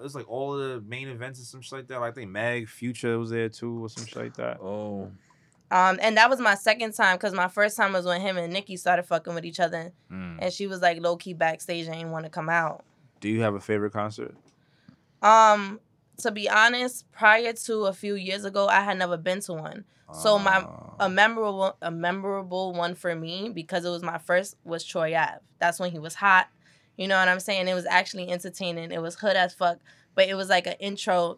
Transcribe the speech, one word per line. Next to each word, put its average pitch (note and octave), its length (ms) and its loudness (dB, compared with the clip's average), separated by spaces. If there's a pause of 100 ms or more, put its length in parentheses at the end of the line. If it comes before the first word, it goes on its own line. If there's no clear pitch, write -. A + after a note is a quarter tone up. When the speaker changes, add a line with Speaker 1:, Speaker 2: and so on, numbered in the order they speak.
Speaker 1:
it's C#3 100 -12
like C3 140 -12
all C#3 280 -6
the C3 300 -6
main B2+ 220 -10
events B2+ 300 -12
and B2 80 -20
some C3 160 -18
shit - 100 -16
like C3 160 -14
that? C3 120 -8
Like, A#2 120 -4
I - 20 -14
think A2+ 160 -12
Mag, A#2 380 -4
Future A#2+ 500 -4
was A#2 120 -6
there A2+ 180 -2
too A#2 360 -8
or A2 40 -10
some A2+ 180 -14
shit A2 100 -16
like A#2 200 -10
that. B2 240 -6
Speaker 2:
Oh. G2+ 500 -8 (640)
Speaker 3:
Um, F#3 300 4
and A3 140 2
that A3+ 120 8
was B3+ 120 2
my A3 160 4
second A3 380 0
time, F#3+ 240 4
'cause G3+ 140 -4
my F#3 160 0
first G#3 280 0
time G3+ 160 2
was F#3 120 0
when F3 160 0
him F#3+ 160 -2
and E3+ 160 -4
Nicki G3 240 -6
started F3+ 280 2
fucking E3+ 300 -4
with E3+ 100 -8
each E3+ 160 -8
other, E3+ 320 -2 (200)
Speaker 1:
Mm. F3+ 280 -10
Speaker 3:
and F3+ 120 -2
she G3+ 140 -6
was, F#3+ 160 -6
like, E3+ 180 4
low-key E3+ 340 -4
backstage E3 520 -2
and D#3+ 80 -8
ain't E3 140 -10
wanna D#3+ 200 -8
come D#3 200 -6
out. E3 360 0 (360)
Speaker 1:
Do G#2 80 -4
you A2 140 0
have G#2+ 120 2
a G2 60 -6
favorite G#2 320 -2
concert? G#2+ 420 -8 (880)
Speaker 3:
Um, G#3 560 8 (400)
to A3+ 140 -2
be G#3 180 -4
honest, A#3+ 640 2
prior A3+ 400 6
to A3 320 -4
a F#3+ 80 0
few G3+ 240 -6
years F#3+ 280 -6
ago, G3 220 0
I G3 140 6
had G3+ 180 -2
never F3 180 0
been F#3 260 -2
to F#3 120 -10
one. D#3 300 -10 (280)
So G3+ 280 4
my, F#3+ 260 4
Speaker 1:
Ah. - 320 -16
Speaker 3:
a G3 100 2
memorable, G3+ 720 2
a E3+ 120 -4
memorable F#3 800 -4
one F3 240 -2
for E3+ 180 -4
me, E3+ 340 -8
because F3 360 -6
it F3+ 60 -2
was E3+ 120 -6
my E3+ 160 -4
first, F3+ 460 0
was E3+ 180 -6
Troy E3 340 -2
Ave. D#3 220 0 (220)
That's E3+ 180 2
when F3+ 140 -4
he D#3+ 80 -10
was D#3+ 160 -12
hot. F#3+ 320 6 (480)
You F#3 100 -6
know F#3+ 100 4
what F#3 120 6
I'm F3+ 100 4
saying? F#3 300 -2
It F#3 60 0
was F3 120 -4
actually F3+ 420 0
entertaining. F3 600 -6
It F3 100 -6
was E3 140 -6
hood G3 220 2
as F3+ 180 2
fuck, F3 240 0 (380)
but F#3+ 120 6
it G3 60 -2
was, F#3+ 140 -4
like, F3+ 180 4
an - 140 -6
intro F#3 580 0